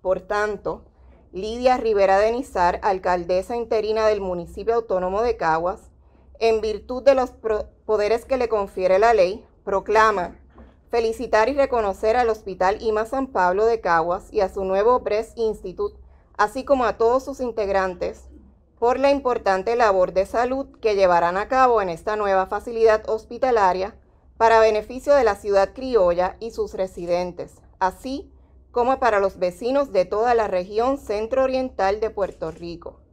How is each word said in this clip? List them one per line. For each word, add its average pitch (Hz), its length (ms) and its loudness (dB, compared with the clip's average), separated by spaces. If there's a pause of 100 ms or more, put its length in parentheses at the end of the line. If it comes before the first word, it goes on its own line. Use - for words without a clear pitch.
Por 185 200 -2
tanto, 208 640 -6 (460)
Lidia 240 460 0
Rivera 202 400 2
de 214 140 2
Nizar, 196 500 -2
alcaldesa 185 720 -2
interina 220 520 0
del 208 140 2
municipio 185 520 -6
autónomo 190 480 -2
de 233 160 -2
Caguas, 170 440 -2 (580)
en 226 220 2
virtud 220 420 -6
de 277 100 6
los 254 160 0
pro-, 220 380 -6 (180)
poderes 214 400 0
que 262 120 -2
le 247 120 -2
confiere 190 480 2
la 226 160 6
ley, 202 320 2 (180)
proclama 202 760 0 (500)
felicitar 226 600 0
y 277 40 -2
reconocer 226 600 0
al 233 140 2
Hospital 202 520 -2
ima 220 240 -2
San 269 220 -4
Pablo 190 380 0
de 226 160 0
Caguas 175 500 -2
y 214 80 -2
a 190 80 2
su 190 160 -6
nuevo 202 380 2
Breast 208 360 -6
Institute, 208 600 -6 (380)
así 214 260 -2
como 262 220 2
a 202 120 -2
todos 247 280 2
sus 269 160 -10
integrantes, 190 880 -4 (500)
por 247 180 0
la 277 140 2
importante 233 640 0
labor 190 380 2
de 190 120 2
salud 254 420 -4 (120)
que 214 160 0
llevarán 180 420 2
a 208 120 -6
cabo 254 320 4
en 185 80 -2
esta 170 260 -6
nueva 196 300 0
facilidad 214 640 0
hospitalaria 220 840 0 (420)
para 226 220 6
beneficio 220 560 2
de 269 80 4
la 202 120 2
ciudad 196 380 0
criolla 185 680 0
y 226 120 -10
sus 214 220 -6
residentes, 180 840 -6 (240)
así 254 520 -6 (400)
como 254 280 0
para 226 200 2
los 190 200 -2
vecinos 233 540 -4
de 185 100 2
toda 214 320 0
la 220 120 0
región 208 500 -2
centro-oriental 247 1040 -2
de 226 80 -4
Puerto 180 420 -8
Rico 170 480 -16 (140)